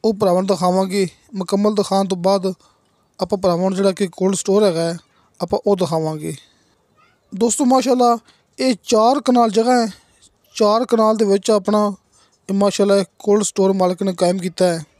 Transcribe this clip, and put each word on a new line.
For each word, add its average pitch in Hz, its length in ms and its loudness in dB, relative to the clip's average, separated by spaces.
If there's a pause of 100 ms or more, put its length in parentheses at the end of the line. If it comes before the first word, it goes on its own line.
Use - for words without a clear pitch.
ਉਹ 220 100 0
ਭਰਾਵਾਂ 190 280 0
ਨੂੰ 196 40 -4
ਦਿਖਾਵਾਂਗੇ। 185 600 0 (280)
ਮੁਕੰਮਲ 202 400 -2
ਦਿਖਾਉਣ 196 340 0
ਤੋਂ 190 100 -4
ਬਾਅਦ 190 340 0 (680)
ਆਪਾਂ 190 200 -4
ਭਰਾਵਾਂ 180 320 0
ਨੂੰ 185 60 -4
ਜਿਹੜਾ 196 160 0
ਕਿ 196 160 -4
ਕੋਲਡ 185 280 -2
ਸਟੋਰ 202 280 0
ਹੈਗਾ 165 180 0
ਹੈ, 170 140 -4 (440)
ਆਪਾਂ 196 260 -4
ਉਹ 202 100 2
ਦਿਖਾਵਾਂਗੇ। 160 580 -4 (960)
ਦੋਸਤੋ, 226 320 -2
ਮਾਸ਼ਾਅੱਲਾ, 247 520 2 (420)
ਇਹ 254 160 0 (100)
ਚਾਰ 240 360 2
ਕਨਾਲ 240 300 2
ਜਗ੍ਹਾ 226 260 2
ਹੈ। 233 100 0 (680)
ਚਾਰ 214 300 2
ਕਨਾਲ 220 300 2
ਦੇ 214 80 0
ਵਿੱਚ 196 260 0
ਆਪਣਾ 208 420 0 (560)
ਇਹ 190 60 -4
ਮਾਸ਼ਾਅੱਲਾ 196 480 2 (160)
ਕੋਲਡ 208 260 0
ਸਟੋਰ 196 300 0
ਮਾਲਕ 185 280 0
ਨੇ 190 120 -2
ਕਾਇਮ 180 240 0
ਕੀਤਾ 180 280 -2
ਹੈ। 165 180 -2 (160)